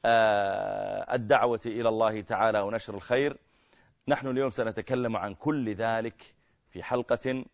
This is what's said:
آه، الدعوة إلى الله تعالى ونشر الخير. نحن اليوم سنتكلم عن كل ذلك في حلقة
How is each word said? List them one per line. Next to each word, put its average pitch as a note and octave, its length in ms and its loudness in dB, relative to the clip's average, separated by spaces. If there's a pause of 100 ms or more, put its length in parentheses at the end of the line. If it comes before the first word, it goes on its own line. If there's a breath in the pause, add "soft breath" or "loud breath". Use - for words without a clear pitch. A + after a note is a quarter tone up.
آه، G2+ 1080 2
الدعوة A#2 500 4
إلى A#2 240 0
الله A2 320 2
تعالى G#2+ 380 2
ونشر G#2 340 -4
الخير. C3 440 0 (720 soft breath)
نحن C3+ 200 0
اليوم C3 240 0
سنتكلم A2+ 680 -2
عن G2+ 160 -6
كل C3 400 -2
ذلك A2+ 640 -4 (340)
في F2+ 140 -12
حلقة B2 720 -2